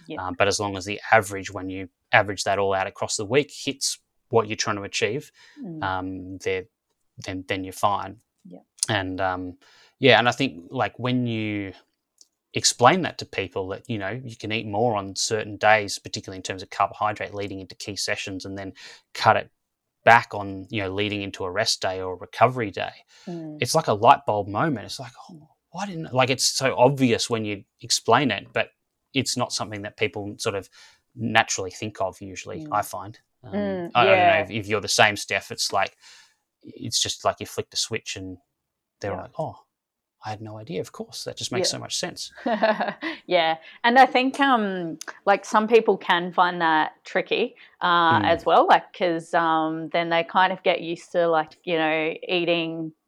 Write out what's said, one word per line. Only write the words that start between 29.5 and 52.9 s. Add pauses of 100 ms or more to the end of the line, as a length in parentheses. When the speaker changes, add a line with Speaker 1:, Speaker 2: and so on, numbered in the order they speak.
Speaker 2:
something
that
people
sort
of (460)
naturally
think
of
usually,
Speaker 1:
Mm.
Speaker 2:
I
find. (240)
Um,
Speaker 1:
Mm,
Speaker 2:
I,
I
don't
know
Speaker 1:
yeah.
Speaker 2:
if,
if
you're
the
same,
Steph.
It's
like, (680)
it's
just
like
you
flicked
a
switch
and (600)
they're
Speaker 1:
Yeah.
Speaker 2:
like,
"Oh, (580)
I
had
no
idea.
Of
course,
that
just
makes
Speaker 1:
Yeah.
Speaker 2:
so
much
sense."
Speaker 1:
<laughs> (840)
Yeah, (260)
and
I
think,
um, (280)
like,
some
people
can
find
that (120)
tricky, (240)
uh,
Speaker 2:
Mm.
Speaker 1:
as
well,
like,
'cause,
um,
then
they
kind
of
get
used
to,
like,
you
know, (140)
eating (160)